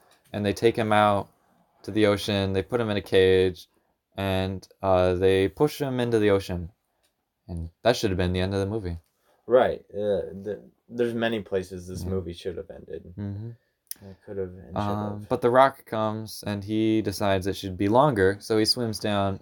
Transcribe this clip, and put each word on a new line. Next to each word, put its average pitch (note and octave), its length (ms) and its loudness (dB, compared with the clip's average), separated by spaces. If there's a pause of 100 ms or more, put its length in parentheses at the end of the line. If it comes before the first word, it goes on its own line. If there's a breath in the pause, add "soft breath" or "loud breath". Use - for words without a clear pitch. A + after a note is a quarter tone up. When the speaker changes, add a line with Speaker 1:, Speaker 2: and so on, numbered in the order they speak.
(320 soft breath)
Speaker 1:
and G#2 120 -4
they G2+ 100 2
take A#2 200 4
him A2 160 -2
out G#2 380 4 (540)
to - 80 -10
the G#2 160 4
ocean. G2+ 480 0
They F#2+ 80 2
put A#2+ 180 -4
him A2 80 -2
in G#2 80 -2
a G2 60 -2
cage, F#2 680 4 (500)
and, F#2+ 480 -4 (160)
uh, F#2 320 4
they F#2+ 320 4
push D3+ 320 -2
him C3 220 -4
into A#2 180 2
the G#2 120 4
ocean. F#2 400 -2 (800)
And E2 200 -8 (140)
that B2 140 2
should G#2+ 140 -2
have F#2 60 0
been F2+ 160 0
the F#2 80 0
end G2 140 -2
of G2 60 0
the G2 60 -2
movie. G2 300 -6 (500)
Speaker 2:
Right. A2 380 2 (100)
Uh, G2+ 280 -2 (200)
th-, G2+ 160 -8 (300)
there's A#2+ 240 -2
many A#2 300 -2
places F#2 440 -8
this F2+ 160 -10
Speaker 1:
Yeah. F2+ 60 -6
Speaker 2:
movie F2+ 240 -4
should E2+ 240 -10
have - 140 -12
ended. E2 460 -16
Speaker 1:
Mm-hmm. G2+ 340 -10 (580)
Speaker 2:
It F#2+ 160 -20
could G2+ 140 -10
have F#2+ 100 -6
and F2+ 260 -18
should - 40 -4
Speaker 1:
Um, G#2 420 -4
Speaker 2:
have. G#2 80 -14
Speaker 1:
but - 140 -2
The B2 80 4
Rock C3 340 4
comes, A2 640 -6
and G2+ 180 -4
he A2 380 2
decides G2 440 0
it F#2 100 -2
should F#2 200 -8
be G2+ 120 0
longer, G#2 520 4
so - 160 -2
he A2 80 4
swims A2 340 -2
down, G2 420 -2